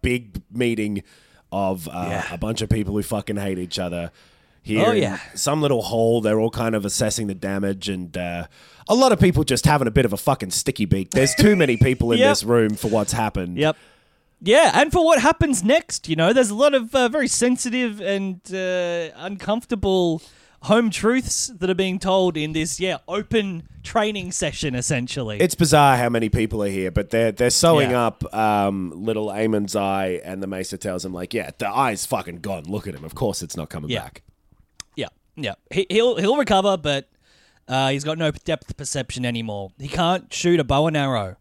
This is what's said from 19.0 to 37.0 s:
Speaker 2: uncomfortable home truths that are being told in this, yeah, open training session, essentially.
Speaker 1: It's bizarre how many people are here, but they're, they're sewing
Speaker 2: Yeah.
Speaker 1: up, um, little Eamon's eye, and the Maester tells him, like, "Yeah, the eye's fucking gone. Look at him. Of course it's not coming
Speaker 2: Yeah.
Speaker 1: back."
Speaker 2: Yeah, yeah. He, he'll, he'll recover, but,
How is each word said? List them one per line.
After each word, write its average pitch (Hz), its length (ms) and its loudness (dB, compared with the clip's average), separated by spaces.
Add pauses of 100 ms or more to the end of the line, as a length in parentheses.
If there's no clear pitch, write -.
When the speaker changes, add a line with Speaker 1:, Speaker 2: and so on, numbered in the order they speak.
Speaker 2:
uncomfortable 190 1040 -2 (420)
home 226 260 4
truths - 580 0 (100)
that 180 120 -2
are 185 60 0
being 185 240 -2
told 185 380 2
in 156 160 -4
this, 156 260 -4
yeah, 180 180 -2 (100)
open 196 560 -2 (200)
training 208 480 -2
session, 147 440 -4
essentially. 123 640 -4
Speaker 1:
It's 175 160 2
bizarre 143 420 6
how 120 120 2
many 113 200 2
people 110 340 -2
are 101 60 0
here, 92 220 -2
but 101 200 -2
they're, 113 200 4
they're 120 180 2
sewing 147 420 4
Speaker 2:
Yeah. 120 160 2
Speaker 1:
up, - 260 -6
um, 101 600 0
little 107 340 -4
Eamon's 104 480 0
eye, 98 480 -2
and 95 200 -8
the 95 40 -6
Maester 95 300 -8
tells 90 280 -6
him, 92 80 -8
like, 90 200 -8
"Yeah, 98 240 -4
the 101 120 -6
eye's 117 360 0
fucking 87 340 -6
gone. 92 260 -8
Look 101 220 -6
at 87 80 -10
him. 69 100 -16
Of 80 100 -14
course 104 260 -4
it's 82 140 -12
not 80 140 -8
coming 76 200 -10
Speaker 2:
Yeah. 113 140 -4
Speaker 1:
back." - 180 -20 (720)
Speaker 2:
Yeah, - 120 -8 (300)
yeah. 110 180 -8 (160)
He, 190 180 -2
he'll, 226 280 2
he'll 196 200 2
recover, 202 380 2
but, 143 320 -4 (600)